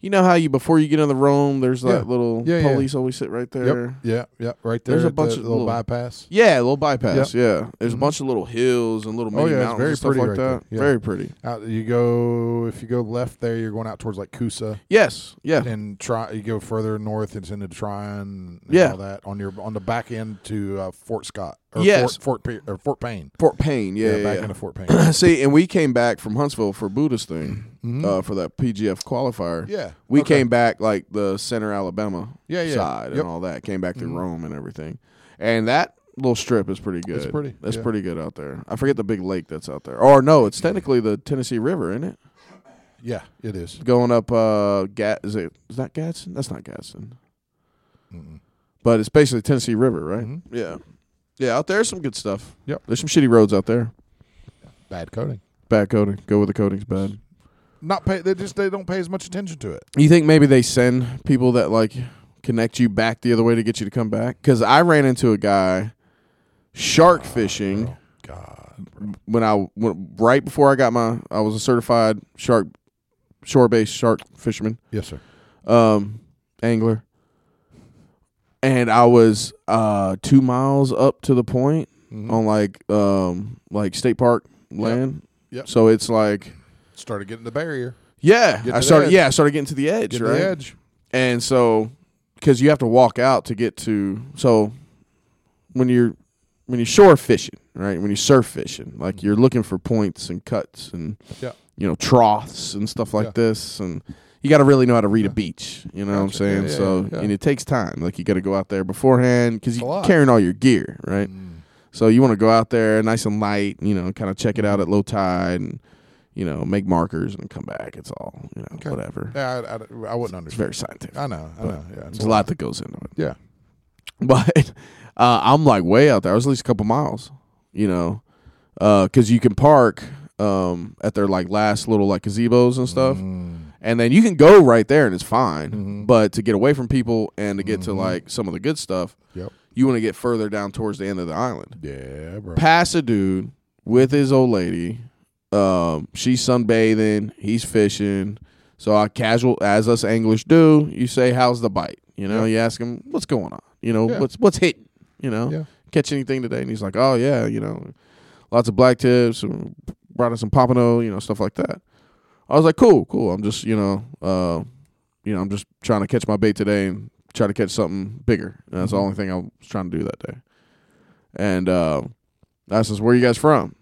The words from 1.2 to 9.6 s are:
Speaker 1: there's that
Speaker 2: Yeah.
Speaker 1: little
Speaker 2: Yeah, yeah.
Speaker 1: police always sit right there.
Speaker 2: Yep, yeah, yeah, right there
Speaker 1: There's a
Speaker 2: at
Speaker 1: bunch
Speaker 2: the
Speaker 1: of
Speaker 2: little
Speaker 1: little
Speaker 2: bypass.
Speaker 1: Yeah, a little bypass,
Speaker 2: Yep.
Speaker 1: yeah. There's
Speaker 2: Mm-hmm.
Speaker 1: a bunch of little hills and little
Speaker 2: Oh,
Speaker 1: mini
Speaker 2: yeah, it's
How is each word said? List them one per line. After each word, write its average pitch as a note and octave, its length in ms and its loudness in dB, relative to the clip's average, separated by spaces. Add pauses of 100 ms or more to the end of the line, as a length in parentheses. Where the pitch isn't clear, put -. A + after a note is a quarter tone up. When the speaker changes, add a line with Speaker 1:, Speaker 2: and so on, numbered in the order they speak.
Speaker 1:
there's B2+ 220 0
that B2+ 60 0
Speaker 2:
Yeah. A#2 220 0
Speaker 1:
little A#2+ 340 -2
Speaker 2:
Yeah, E3+ 140 0
yeah. D3 160 2
Speaker 1:
police C3+ 220 -2
always C3 180 -4
sit - 160 -8
right A#2+ 220 -8
there. C3 120 -6
Speaker 2:
Yep, B2 380 -2
yeah, A#2 220 -2 (200)
yeah, A#2+ 80 -6 (120)
right A#2 200 -4
there B2 120 0
Speaker 1:
There's E3 80 2
a E3 40 2
Speaker 2:
at D3 60 -4
Speaker 1:
bunch A#2 200 0
Speaker 2:
the A#2+ 60 -6
Speaker 1:
of - 40 -12
Speaker 2:
little A#2 160 -2
Speaker 1:
little A#2 120 -2
Speaker 2:
bypass. A#2+ 560 -8
Speaker 1:
Yeah, G#3 280 4
a - 20 2
little B2+ 180 2
bypass, C3 560 -2
Speaker 2:
Yep. A#2+ 80 0 (220)
Speaker 1:
yeah. - 160 -12
There's A#2 140 -4
Speaker 2:
Mm-hmm. G#2+ 100 -6
Speaker 1:
a C#3 40 0
bunch D3 140 -2
of C#3 60 -6
little A#2 200 -2
hills A#2 600 -2
and A2 100 -8
little A2+ 160 -6
Speaker 2:
Oh, C#3 120 0
Speaker 1:
mini E3 80 2
Speaker 2:
yeah, - 60 0
it's G2+ 80 0